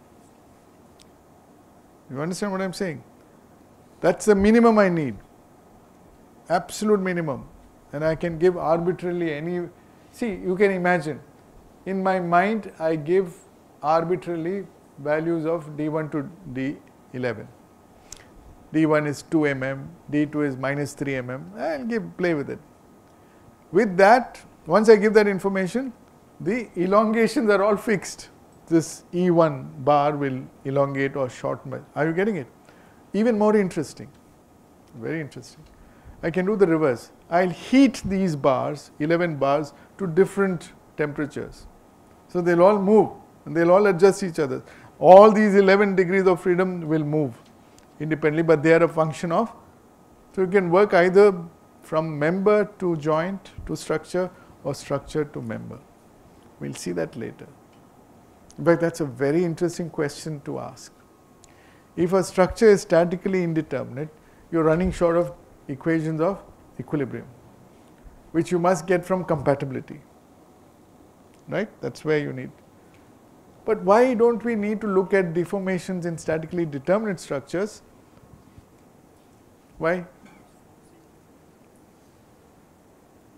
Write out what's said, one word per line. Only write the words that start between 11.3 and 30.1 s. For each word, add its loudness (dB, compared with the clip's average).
in -4
my 0
mind 0
I -2
give -2
arbitrarily -2
values -2
of -6
D -4
one -4
to -6
D -6
eleven. -8
D 2
one 2
is -8
two 0
M -2
M, -8
D 0
two -4
is -4
minus -6
three -6
M -8
M, -14
I'll -8
give, -8
play -2
with -6
it. -12
With 0
that, 4
once 2
I 10
give 2
that 6
information, -4
the -4
elongations 2
are 2
all 2
fixed. -6
This -2
E 0
one 0
bar 2